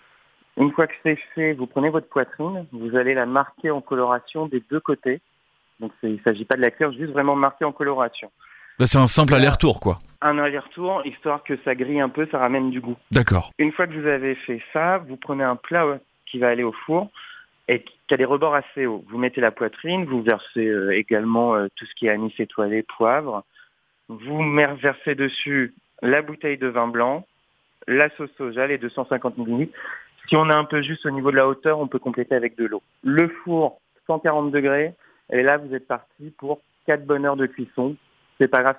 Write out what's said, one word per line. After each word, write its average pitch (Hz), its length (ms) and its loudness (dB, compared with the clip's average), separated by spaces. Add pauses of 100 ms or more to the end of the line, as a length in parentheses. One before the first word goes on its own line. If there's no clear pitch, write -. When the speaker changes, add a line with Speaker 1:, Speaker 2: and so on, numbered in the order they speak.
(560)
Speaker 1:
Une 143 160 2
fois 160 160 2
que - 60 -10 (100)
c'est 156 160 0 (160)
fait, 160 160 0
vous 127 160 -6
prenez 143 220 0
votre 156 180 -2
poitrine, 165 640 -4
vous 117 240 -6
allez 127 180 2
la 127 120 0
marquer 135 440 -2
en 143 120 -2
coloration 127 640 -2
des 131 240 -4
deux 151 100 -2
côtés. 135 400 -2 (600)
Donc 110 180 -8
c'est, 113 100 -4
il 104 120 -4
s'agit 110 240 0
pas - 100 0
de 127 60 -2
la 120 100 2
cuire, 147 220 -2
juste 147 180 -8
vraiment 143 240 2
marquer 139 300 0
en 147 80 -2
coloration. 131 580 -4 (480)
Speaker 2:
Là, 127 60 4
c'est 135 140 6
un 131 80 8
simple 147 240 4
Speaker 1:
Voilà. 131 120 6
Speaker 2:
aller-retour, 139 380 4
quoi. 90 180 0 (220)
Speaker 1:
Un 147 160 2
aller-retour, 147 680 -4
histoire 147 380 -4
que 139 220 -4
ça 131 100 0
grille 131 240 -2
un 135 80 2
peu, 156 240 -4
ça 156 60 -2
ramène 131 320 2
du 127 100 -4
goût. 120 160 -6 (160)
Speaker 2:
D'accord. 101 460 2
Speaker 1:
Une 151 160 2
fois 180 140 0
que 160 60 -10
vous 151 140 -4
avez 135 280 0
fait 120 260 -8 (100)
ça, 175 280 0
vous 131 180 -14
prenez 139 260 -4
un 123 140 0
plat, 170 280 0
ouais, 143 140 -2 (260)
qui 127 140 -8
va 123 80 4
aller 120 160 2
au 117 80 -2 (140)
four 180 240 -2 (600)
et 117 160 0 (240)
qui 143 40 2
a 131 40 4
des 131 80 2
rebords 143 300 2
assez 139 300 -4
hauts. 104 220 -4
Vous 110 100 -10
mettez 123 220 -2
la 117 120 4
poitrine, 165 520 -4
vous 131 180 -2
versez, 110 460 0
euh, 98 240 0
également, 113 640 2
euh, 101 120 0 (100)
tout - 80 -16
ce - 100 -18
qui 117 120 -4
est - 20 2
anis 107 280 -2
étoilé, 110 460 -2
poivre. 120 600 -2 (640)
Vous 123 320 -6
mer-, 147 340 2
versez 139 400 -2
dessus 135 580 -2 (280)
la 131 200 2
bouteille 151 360 -6
de 131 100 -2
vin 117 220 -2
blanc, 123 360 -2 (640)
la 143 300 4
sauce 147 200 -10
soja, 127 300 -4
les 143 100 -2
deux 120 120 -6
cent 123 160 -6
cinquante 123 320 -4
millilitres. 120 420 -4 (480)
Si - 80 2
on 156 140 4
est 156 40 6
un 151 120 2
peu 147 160 -2
juste 156 240 -6
au 151 40 -4
niveau 135 220 0
de 135 60 2
la 135 100 6
hauteur, 151 320 0
on 143 80 -4
peut 127 120 -2
compléter 123 360 -2
avec 117 220 -2
de 117 80 0
l'eau. 104 180 -4 (180)
Le 156 280 2
four, 165 500 -2 (280)
cent 160 120 0
quarante 151 320 0
degrés, 143 420 0 (360)
et 123 120 2
là, 139 140 4
vous 143 180 -4
êtes 131 140 -8
parti 143 500 -10
pour 143 220 -6 (260)
quatre 147 200 2
bonnes 143 200 2
heures 139 120 2
de 131 80 2
cuisson. 131 500 -4 (440)
C'est 131 100 4
pas 131 120 4
grave 135 180 2